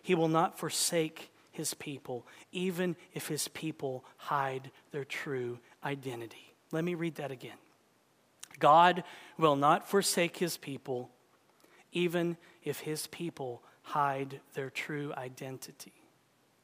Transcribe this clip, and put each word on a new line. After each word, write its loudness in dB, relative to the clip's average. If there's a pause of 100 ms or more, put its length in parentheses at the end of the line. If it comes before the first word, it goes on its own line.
He 2
will 4
not 2
forsake -2 (200)
his -4
people, -10 (260)
even 0 (180)
if -8
his -4
people -6 (140)
hide -4 (200)
their -6
true -6 (240)
identity. -8 (160)
Let -2
me -2
read -4
that -8
again. -14 (1000)
God 8 (340)
will 6
not 4
forsake 2
his -2
people, -6 (800)
even 2 (260)
if -4
his -6
people -10 (180)
hide -2 (140)
their -6
true -6
identity. -12 (720)